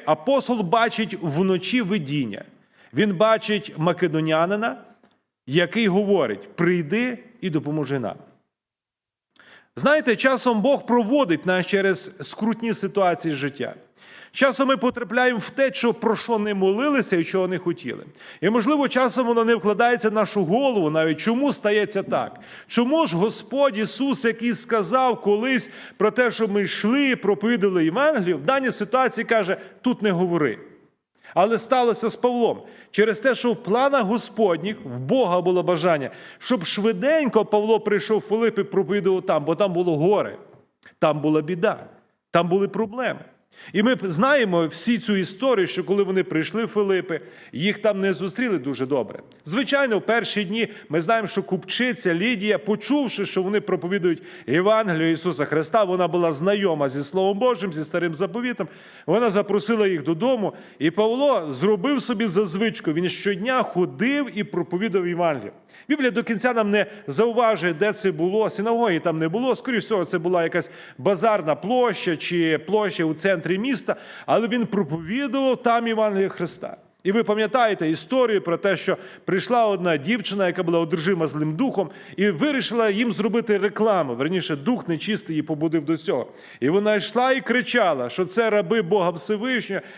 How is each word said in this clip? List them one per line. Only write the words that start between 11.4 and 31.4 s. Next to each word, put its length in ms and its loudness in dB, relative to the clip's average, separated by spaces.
нас 200 2
через 560 0
скрутні 520 -4
ситуації 600 0
життя. 400 -6
Часом 320 2
ми 100 2
потрапляємо 600 0
в 100 -8
те, 240 0
що, 200 0
про 220 0
що 240 -2
не 140 -2
молилися 640 2
і 60 2
чого 240 -2
не 120 -4
хотіли. 460 -6
І, 80 2
можливо, 380 2
часом 400 2
воно 180 2
не 100 4
вкладається 540 2
в 40 0
нашу 300 0
голову 460 2
навіть, 300 2
чому 320 2
стається 520 0
так. 360 -4
Чому 400 2
ж 100 -2
Господь 600 0
Ісус, 480 -2
який 280 0
сказав 680 0
колись 500 0
про 140 2
те, 200 2
що 160 -2
ми 140 0
йшли, 540 2
проповідували 680 2
Євангелію, 520 2
в 40 -8
даній 300 2
ситуації 540 0
каже: 320 2
«Тут 200 0
не 100 2
говори». 480 0
Але 240 4